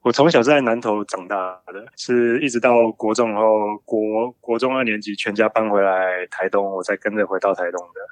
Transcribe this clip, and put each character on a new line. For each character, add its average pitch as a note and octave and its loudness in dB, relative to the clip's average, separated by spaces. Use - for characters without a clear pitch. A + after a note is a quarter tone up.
我 A#2+ 2
从 D3+ 4
小 C3 4
是 B2+ 2
在 D3 6
南 A#2 0
投 G#2+ -2
长 F#2 -10
大 G2+ -4
的， G2 -16
是 A#2+ 0
一 C#3 -2
直 A#2+ -2
到 A#2 4
国 A2 -4
中， A#2 2
然 G#2 -2
后 G#2+ 2
国， A2 -2
国 A#2 -4
中 C3 -2
二 C3 0
年 G#2+ -2
级 G#2 -10
全 G#2 -4
家 G#2+ 2
搬 A2 0
回 G2+ 2
来 F#2 0
台 F#2+ -6
东， G2+ -2
我 F#2 -6
才 G2+ -4
跟 G#2+ -4
着 G#2 0
回 F#2 -4
到 G2 0
台 F2+ -4
东 F2 -6
的。 F2 -18